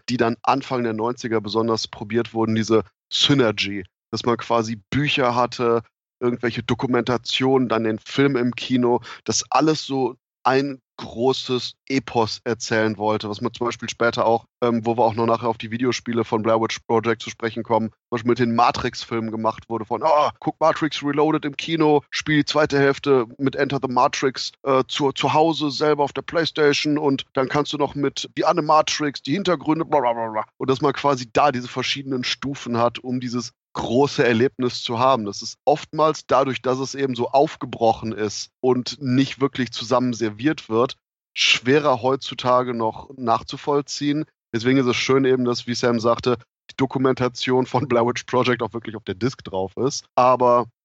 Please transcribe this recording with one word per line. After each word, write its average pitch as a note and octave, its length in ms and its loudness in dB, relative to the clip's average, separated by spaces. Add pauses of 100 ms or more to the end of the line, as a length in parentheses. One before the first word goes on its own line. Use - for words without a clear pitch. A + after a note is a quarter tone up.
die B2 80 -2
dann A#2+ 240 2
Anfang B2+ 420 0
der A2+ 100 -2
neunziger A2+ 460 -2
besonders A2 480 -2
probiert A2+ 460 -4
wurden, A2+ 220 0
diese A2 280 2 (300)
Synergy, G#2+ 720 2 (280)
dass A2 140 -6
man A#2+ 120 2
quasi A2+ 520 -2
Bücher C3+ 460 0
hatte, A#2+ 480 0 (360)
irgendwelche A#2+ 440 -2
Dokumentationen, B2+ 1080 0
dann A2+ 140 0
den A2 160 -2
Film C#3 380 2
im B2 180 0
Kino, B2 460 0 (220)
dass - 280 -4
alles D3+ 340 2
so C3 300 -4 (300)
ein C3+ 340 0 (180)
großes B2+ 760 -2 (140)
Epos B2 560 -2
erzählen A2 540 0
wollte, G#2+ 320 -2
was G#2 120 -8
man A#2 120 -6
zum - 120 -6
Beispiel - 240 -6
später A#2 360 0
auch, A2+ 200 2 (160)
ähm, A#2 240 0
wo A#2 120 0
wir A#2+ 60 4
auch A2 120 2
noch A#2 100 -2
nachher A2+ 220 0
auf A#2 100 -2
die A2 140 -12
Videospiele A#2 520 -2
von A2 200 -2
Blair A2+ 180 2
Witch - 240 -4
Project A2+ 360 0
zu - 80 -12
sprechen A2+ 340 -6
kommen, A2 260 0
zum - 220 -20
Beispiel A#2 180 -2
mit A#2 100 2
den A#2 160 2
Matrix-Filmen A#2 760 0
gemacht A2 380 -4
wurde, A2 160 -6
von, A2+ 180 -4
„Oh, D3 260 4 (100)
guck - 200 -4
Matrix D#3 420 0
Reloaded D3 440 0
im C#3+ 120 -8
Kino, D3+ 540 2
spiel - 260 -2
die D3 80 2
zweite D3 320 2
Hälfte C#3 480 2 (120)
mit C#3 180 -2
Enter C#3 260 -2
the B2+ 100 -2
Matrix, C3 600 0 (120)
äh, C3 240 2
zu, C3+ 260 -2
zu C3+ 200 -2
Hause D#3 380 0
selber D3 320 0
auf C3+ 100 -4
der C3+ 80 -8
Playstation D3+ 760 0
und C#3+ 360 0
dann C3 160 0
kannst D3 240 -2
du D3+ 40 -6
noch C#3+ 180 -2
mit C#3 400 -4
The C#3+ 100 -4
Animatrix D3+ 760 2
die C#3 120 -4
Hintergründe, D#3+ 520 -2
bla, C#3 160 2
bla, A#2+ 120 2
bla, A2+ 160 -4
bla.“ G#2+ 160 -4 (120)
Und C3 120 -2
dass C3 120 0
man - 120 2
quasi B2+ 380 -2
da C#3+ 200 4
diese B2 180 -4
verschiedenen C3+ 540 -4
Stufen B2+ 540 -4
hat, A#2 220 2
um B2+ 200 -4
dieses A#2+ 340 -6 (220)
große C#3 480 2
Erlebnis B2 600 2
zu A#2 160 -4
haben. B2+ 260 4
Das G2+ 160 -8
ist - 240 -12
oftmals D3+ 600 0
dadurch, C3 340 2
dass B2+ 160 0
es C3+ 160 -6
eben C3+ 220 -2
so A#2 140 -2
aufgebrochen A#2 840 2
ist G#2 400 -6 (100)
und B2+ 400 0
nicht C3 400 0
wirklich C3 300 -2
zusammen B2 420 0
serviert A2+ 560 -4
wird, A#2 260 0 (400)
schwerer C3+ 680 2
heutzutage B2+ 720 0
noch A2+ 420 -4
nachzuvollziehen. C#3+ 1080 -2 (280)
Deswegen A#2+ 240 2
ist C3+ 80 4
es A#2+ 100 2
schön C3+ 300 2
eben, B2+ 180 4
dass, A#2+ 220 -2
wie A#2+ 80 -2
Sam A#2+ 260 2
sagte, A#2 380 2 (320)
die - 80 -20
Dokumentation B2+ 880 0
von B2+ 220 -2
Blair A#2 180 2
Witch A#2+ 200 -2
Project B2 360 0
auch A2 120 -6
wirklich A2+ 220 -10
auf G#2 100 -14
der G2 100 -6
Disc A#2 280 -4
drauf F#2+ 320 -6
ist. C3+ 380 -4
Aber B2 540 4 (180)